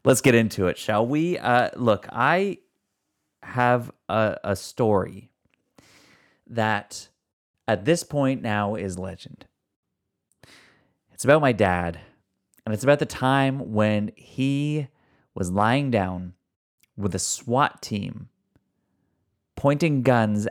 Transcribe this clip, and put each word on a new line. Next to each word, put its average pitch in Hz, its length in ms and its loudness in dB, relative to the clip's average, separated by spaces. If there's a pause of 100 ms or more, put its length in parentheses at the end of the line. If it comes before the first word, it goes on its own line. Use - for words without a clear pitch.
Let's 131 160 4
get 131 120 6
into 110 340 2
it, 82 100 -2
shall 110 280 0
we? 156 320 -2
Uh, 120 380 2
look, 113 340 0
I 170 500 0 (840)
have 123 480 0 (160)
a, 107 380 0
a 98 100 0
story 101 720 -2 (1160)
that 107 640 -4 (580)
at 101 160 0
this 165 220 2
point 135 360 -2
now 104 340 -2
is 92 220 -6
legend. - 480 -14 (1700)
It's - 140 -10
about 151 160 6
my 135 100 4
dad, 90 480 0 (640)
and 110 80 -4
it's 107 120 -4
about 143 140 4
the 151 60 -2
time 135 680 -2
when 107 420 0
he 143 720 -4 (480)
was 92 160 -4
lying 120 400 2
down 92 400 -2 (640)
with 101 180 -4
a 92 60 -4
swat - 640 -2
team - 480 -8 (1300)
pointing 143 440 2
guns 110 500 2